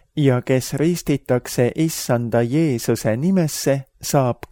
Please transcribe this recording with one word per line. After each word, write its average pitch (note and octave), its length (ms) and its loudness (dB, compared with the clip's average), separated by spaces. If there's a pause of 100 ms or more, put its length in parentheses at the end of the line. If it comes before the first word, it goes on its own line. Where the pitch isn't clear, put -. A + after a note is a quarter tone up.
(160)
Ja C3 260 4
kes C3 320 0
ristitakse C3+ 1000 0
Issanda A#2+ 680 0
Jeesuse A#2+ 760 0
nimesse, D#3 640 0 (200)
saab C3 500 0